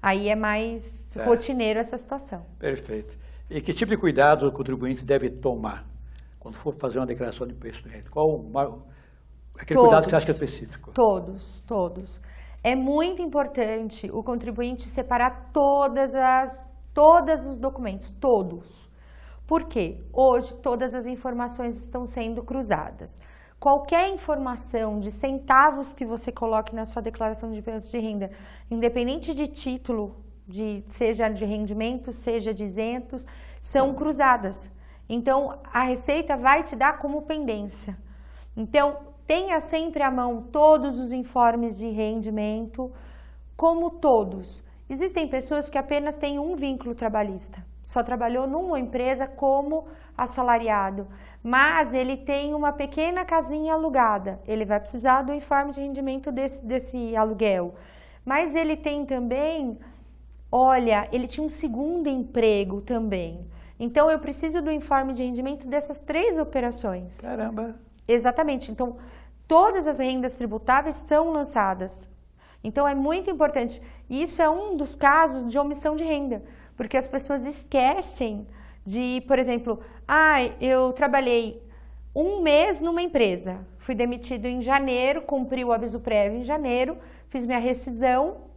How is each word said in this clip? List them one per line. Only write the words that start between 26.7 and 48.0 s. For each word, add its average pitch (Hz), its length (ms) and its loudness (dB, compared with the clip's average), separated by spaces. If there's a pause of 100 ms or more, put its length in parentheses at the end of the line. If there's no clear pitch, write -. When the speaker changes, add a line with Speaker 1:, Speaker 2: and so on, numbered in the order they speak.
Speaker 1:
na 226 120 -6
sua 226 160 -8
declaração 220 500 -6
de 214 80 -8
imposto 220 320 -10
de 240 80 -4
renda, 208 300 -4 (420)
independente 240 640 0
de 285 140 -2
título, 247 680 -6 (320)
de, 202 380 -6
seja 226 440 0
de 208 160 -6
rendimento, 214 680 -4
seja 220 400 -4
de 196 100 -6
isentos, 233 640 -6 (340)
são 277 360 2
cruzadas. 262 760 0 (380)
Então, 262 480 0 (160)
a 240 100 2
Receita 277 540 0
vai 262 260 6
te - 120 -8
dar 285 240 2
como 294 240 -4
pendência. 214 760 -6 (580)
Então, 285 440 2 (280)
tenha 349 320 2
sempre 320 440 -2
à 269 80 2
mão 247 320 -2
todos 294 560 6
os 247 120 -4
informes 233 640 2
de 220 120 -6
rendimento, 220 1000 -4 (680)
como 339 320 2
todos. 202 720 0 (260)
Existem 330 380 -2
pessoas 294 400 -2
que 294 100 -4
apenas 285 380 -2
têm 285 240 -4
um 330 160 -4
vínculo 262 400 -4
trabalhista, 208 680 -4 (200)
só - 200 -2